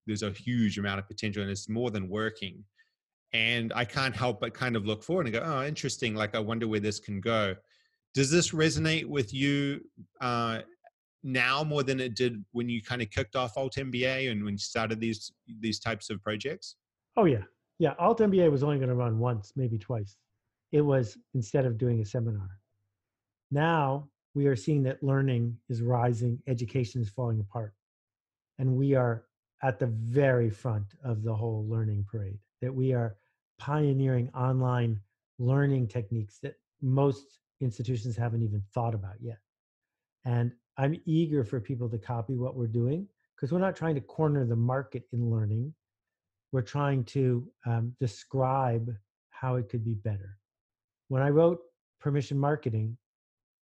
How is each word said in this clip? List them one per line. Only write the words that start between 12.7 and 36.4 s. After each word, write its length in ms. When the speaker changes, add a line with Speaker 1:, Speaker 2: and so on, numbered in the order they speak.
Speaker 1:
kind 180
of 100
kicked 240
off 220
Alt 220
M 120
B 140
A 220
and 180
when 100
you 40
started 420
these, 320
these 200
types 300
of 120
projects? 540
Speaker 2:
Oh, 80
yeah. 200
Yeah. 200
Alt 220
M 100
B 120
A 80
was 120
only 160
gonna 160
run 240
once, 380
maybe 220
twice. 400
It 120
was 340
instead 320
of 140
doing 240
a 20
seminar. 540
Now 600
we 140
are 80
seeing 260
that 200
learning 560
is 100
rising, 680
education 540
is 80
falling 320
apart. 340
And 180
we 180
are 300
at 160
the 80
very 640
front 520
of 200
the 120
whole 320
learning 380
parade, 340
that 140
we 180
are 240
pioneering 760
online 680
learning 500
techniques 520